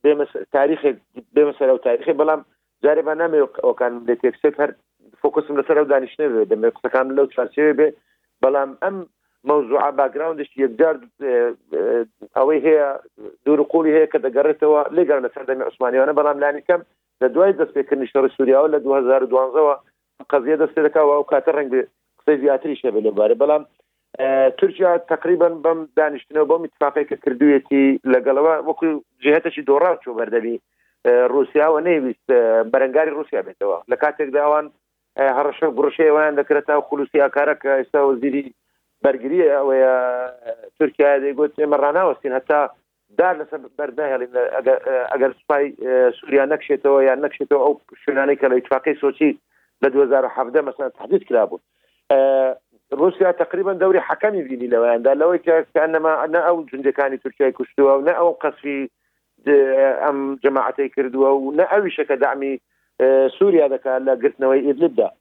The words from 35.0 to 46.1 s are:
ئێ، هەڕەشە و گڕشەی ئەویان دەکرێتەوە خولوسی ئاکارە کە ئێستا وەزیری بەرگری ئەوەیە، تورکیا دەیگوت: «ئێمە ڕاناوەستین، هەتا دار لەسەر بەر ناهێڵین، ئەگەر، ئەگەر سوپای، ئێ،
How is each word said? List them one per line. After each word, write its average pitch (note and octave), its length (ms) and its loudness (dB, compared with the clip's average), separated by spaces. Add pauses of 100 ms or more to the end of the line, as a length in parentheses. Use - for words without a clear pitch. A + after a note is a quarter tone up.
ئێ، C#3 80 2 (100)
هەڕەشە C#3+ 300 -2
و C3+ 120 -4
گڕشەی C#3 320 2
ئەویان D3+ 300 2
دەکرێتەوە D3 480 0
خولوسی C#3+ 360 -2
ئاکارە C#3+ 380 0
کە C#3 160 -4
ئێستا C3+ 300 -2
وەزیری C3+ 380 -2 (580)
بەرگری C3+ 360 0 (140)
ئەوەیە، C3+ 400 2 (840)
تورکیا D3 340 2 (140)
دەیگوت: C#3+ 360 -2
«ئێمە D3 220 0
ڕاناوەستین، D3 560 -2
هەتا D3 220 0 (580)
دار F3+ 220 2
لەسەر D3+ 200 -12 (180)
بەر D3 200 -6
ناهێڵین، B2+ 340 -6 (240)
ئەگەر، C3 220 0 (340)
ئەگەر C3+ 260 0
سوپای، C#3+ 280 -2 (180)
ئێ، B2+ 100 -2 (220)